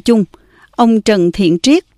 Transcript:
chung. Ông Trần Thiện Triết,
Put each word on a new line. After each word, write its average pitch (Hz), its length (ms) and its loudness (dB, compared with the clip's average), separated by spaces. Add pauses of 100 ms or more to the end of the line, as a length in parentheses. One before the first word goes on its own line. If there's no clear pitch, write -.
chung. 226 200 0 (460)
Ông 226 320 0
Trần 180 300 0
Thiện 175 260 -2
Triết, 302 260 0 (140)